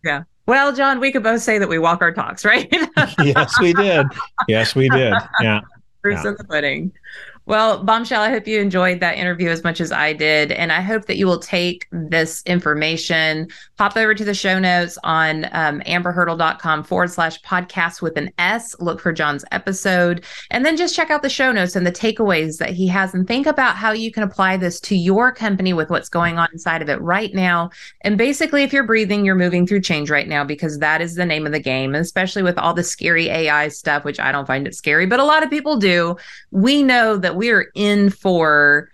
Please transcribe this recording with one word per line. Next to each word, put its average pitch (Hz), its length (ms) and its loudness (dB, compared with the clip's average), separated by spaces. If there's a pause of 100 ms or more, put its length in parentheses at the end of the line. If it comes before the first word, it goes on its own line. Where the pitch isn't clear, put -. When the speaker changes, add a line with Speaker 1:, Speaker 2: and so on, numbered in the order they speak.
Speaker 1:
Yeah. 151 200 -4 (240)
Well, 277 260 2
John, 269 260 0
we 269 120 0
could 254 120 -2
both 226 180 2
say 214 180 0
that 202 100 0
we 165 80 0
walk 170 240 2
our 175 120 2
talks, - 320 -8
right? - 280 2
<laughs> 311 500 0
Speaker 2:
Yes, - 360 2
we 175 140 4
did. 175 340 2 (400)
Yes, 113 280 2
we 135 140 4
did. 131 240 4 (280)
Yeah. 107 180 2 (420)
Speaker 1:
Proof's 202 220 -2
Speaker 2:
Yeah. 208 80 -2
Speaker 1:
in 202 60 -8
the - 80 -18
pudding. 151 460 -4 (540)
Well, 214 380 0
Bombshell, 226 380 0
I 220 80 2
hope 220 180 -4
you 214 140 0
enjoyed 180 400 0
that 175 160 -2
interview 180 320 -2
as 165 160 -4
much 170 160 -2
as 165 100 -2
I 147 220 0
did. 151 400 0
And 165 180 -2
I 160 80 2
hope 214 280 -4
that 196 100 -4
you 190 100 2
will 175 120 2
take 175 520 -4
this 160 540 -4
information, 160 1040 -2 (280)
pop 208 200 0
over 214 180 2
to 208 80 -6
the 202 100 -2
show 190 260 0
notes 180 440 0
on, 160 480 0
um, 151 300 -2
amberhurdle 175 560 -2
dot 160 240 0
com 156 240 -2
forward 180 260 0
slash 165 300 -4
podcast 180 600 -4
with 160 140 -4
an 156 220 -6
S. 208 420 -2
Look 170 220 -4
for 175 100 0
John's 147 400 -2
episode. 180 720 0 (280)
And 254 140 0
then 320 120 2
just 349 180 -2
check 320 160 0
out 294 100 0
the 277 80 -2
show 262 220 2
notes 185 240 0
and 180 100 2
the 180 60 2
takeaways 180 680 0
that - 100 -2
he 185 180 0
has. 185 260 0
And 185 140 0
think 262 180 -2
about 269 300 2
how 214 160 0
you 220 180 -2
can 220 140 -4
apply 190 320 0
this 180 240 -2
to - 160 -2
your 190 380 4
company 190 400 0
with 160 160 -2
what's - 180 -2
going 170 320 0
on 170 140 2
inside 165 280 -4
of 147 60 -6
it 147 140 -2
right 190 320 -2
now. 180 380 0 (340)
And 208 120 2
basically, 285 460 2
if 277 80 0
you're 277 160 0
breathing, 208 380 2
you're 190 100 4
moving 180 320 2
through 196 140 2
change 147 280 -2
right 147 200 0
now, 143 160 0
because 151 340 -6
that 156 220 2
is 170 140 -6
the 180 100 0
name 156 200 -2
of 151 60 -4
the 151 80 -2
game, 135 340 -2
and 151 120 0
especially 190 380 -2
with 180 140 0
all 170 160 0
the 175 100 -2
scary 165 440 -2
A 160 220 0
I 147 180 2
stuff, 147 380 -4
which 147 160 -6
I 131 100 0
don't 139 160 -4
find 135 180 -2
it - 100 -10
scary, 156 320 0
but 240 120 2
a 277 60 4
lot 311 180 4
of 311 60 -4
people 294 260 -2
do. 180 400 2 (360)
We 262 320 4
know 233 340 4
that 180 160 -2
we 214 160 -2
are 202 240 2
in 202 380 2
for 151 840 4